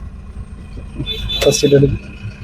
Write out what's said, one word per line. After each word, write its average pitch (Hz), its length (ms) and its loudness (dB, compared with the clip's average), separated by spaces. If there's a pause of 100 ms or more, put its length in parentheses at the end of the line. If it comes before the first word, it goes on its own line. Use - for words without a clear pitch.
(1400)
ഫസ്റ്റ് 143 220 6
ഇട്ട് 139 100 8
എടുക്ക്. - 360 4 (320)